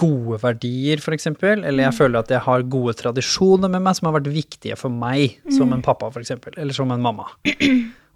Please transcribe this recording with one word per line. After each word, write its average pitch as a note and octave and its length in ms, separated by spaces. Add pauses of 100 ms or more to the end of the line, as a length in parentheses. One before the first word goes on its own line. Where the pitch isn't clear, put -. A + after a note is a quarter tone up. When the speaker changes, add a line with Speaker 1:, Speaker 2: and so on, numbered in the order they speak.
Speaker 1:
gode A#2+ 400
verdier, B2+ 600
for D#3+ 120
eksempel, F#3 500
eller C3+ 220
jeg B2+ 80
Speaker 2:
Mm. - 40
Speaker 1:
føler A#2+ 220
at A2 100
jeg B2+ 120
har B2+ 220
gode B2+ 320
tradisjoner F#3+ 720
med F#3 140
meg F#3 120
som E3 160
har D#3 80
vært C#3+ 140
viktige B2+ 440
for C3+ 120
meg, B2 500 (100)
som C4 200
Speaker 2:
Mm. - 40
Speaker 1:
en B2+ 80
pappa, B2 300
for A#2+ 100
eksempel, - 360
eller C#3+ 160
som C3 180
en B2 100
mamma. B2 240 (200)
Speaker 2:
<clears throat> C4 460 (240)